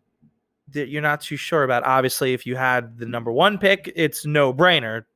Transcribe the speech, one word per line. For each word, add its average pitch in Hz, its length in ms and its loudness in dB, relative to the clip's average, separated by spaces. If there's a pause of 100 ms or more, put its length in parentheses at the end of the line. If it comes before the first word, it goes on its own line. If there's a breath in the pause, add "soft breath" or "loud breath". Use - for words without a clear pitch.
(680)
that 139 180 -6
you're 143 140 -8
not 147 180 0
too - 160 -10
sure 147 300 0
about. 123 180 2
Obviously, 131 500 2
if 123 120 -6
you 123 100 -4
had 123 420 -2
the 117 100 -10
number 117 260 -6
one 190 240 2
pick, 196 360 0
it's 156 320 -2
no 147 280 2
brainer, 131 500 2 (120)